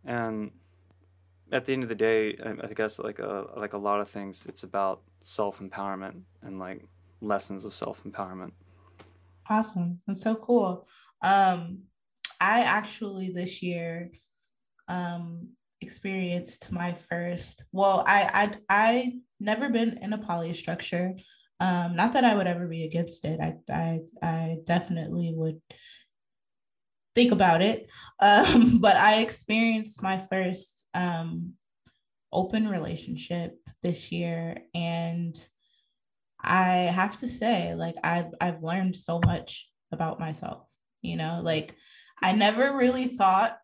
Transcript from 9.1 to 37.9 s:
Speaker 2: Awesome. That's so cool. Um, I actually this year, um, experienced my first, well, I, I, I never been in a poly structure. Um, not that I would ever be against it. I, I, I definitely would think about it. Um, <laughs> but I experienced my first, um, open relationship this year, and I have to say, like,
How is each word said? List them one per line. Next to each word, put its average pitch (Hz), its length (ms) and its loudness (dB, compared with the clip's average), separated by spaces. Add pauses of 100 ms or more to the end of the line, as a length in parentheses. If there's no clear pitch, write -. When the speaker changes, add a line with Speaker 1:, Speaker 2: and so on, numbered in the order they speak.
Speaker 2:
Awesome. 190 580 -2
That's 196 140 -6
so 220 140 0
cool. 208 520 0 (340)
Um, 185 600 2 (580)
I 214 220 4
actually 196 680 -2
this 180 320 -8
year, 170 480 -6 (760)
um, 175 600 -8 (320)
experienced 180 880 -8
my 175 220 -4 (160)
first, 175 600 -8
well, 190 360 2
I, 202 440 4 (180)
I, 202 180 4
I 247 260 2 (260)
never 220 300 -2
been 226 320 0
in 208 120 -6
a 214 40 -4
poly 170 360 -4
structure. 175 600 -4 (460)
Um, 175 360 0
not 220 180 2
that 254 120 6
I 214 100 6
would 185 120 2
ever 175 200 -2
be 165 160 -6
against 170 420 -4
it. 156 140 -2
I, 160 160 -2 (160)
I, 165 280 -2 (220)
I 165 440 -2
definitely 170 680 -2
would 160 260 -4 (1500)
think 240 160 8
about 180 300 6
it. 226 280 0 (300)
Um, 226 580 8
<laughs> 180 40 6
but 202 160 8
I 214 240 6
experienced 220 840 0
my 190 160 0 (100)
first, 185 640 -4
um, 170 600 -4 (800)
open 208 360 0
relationship 170 880 -6 (240)
this - 300 -4
year, 170 460 -4 (160)
and 170 600 -4 (1080)
I 180 520 4
have 190 280 -2
to 240 60 -8
say, 190 480 -2
like, 165 280 -4